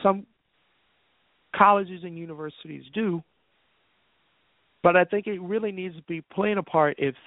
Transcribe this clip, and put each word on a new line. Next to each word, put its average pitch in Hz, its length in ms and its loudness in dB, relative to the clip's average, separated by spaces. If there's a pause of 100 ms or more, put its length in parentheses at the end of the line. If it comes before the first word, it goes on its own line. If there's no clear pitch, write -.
some 196 220 2 (1300)
colleges 196 500 4
and 170 120 -12
universities 156 680 -14 (100)
do, 196 260 0 (1600)
but 175 120 6
I 180 60 6
think 202 240 -2
it 202 140 -6
really 208 320 -4
needs 185 240 -10
to 160 60 -20
be 165 200 -10 (100)
playing 208 260 0
a 185 40 -4
part 151 360 2
if 135 180 -2 (100)